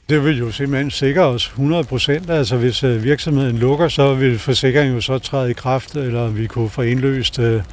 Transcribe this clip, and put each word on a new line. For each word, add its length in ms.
Det 160
vil 140
jo 120
simpelthen 400
sikre 320
os 260
hundrede 360
procent. 460
Altså, 260
hvis, 280
øh, 200
virksomheden 540
lukker, 300
så 260
vil 240
forsikringen 560
jo 60
så 180
træde 320
i 40
kraft, 420
eller 320
vi 180
kunne 220
få 140
indløst, 560
øh, 240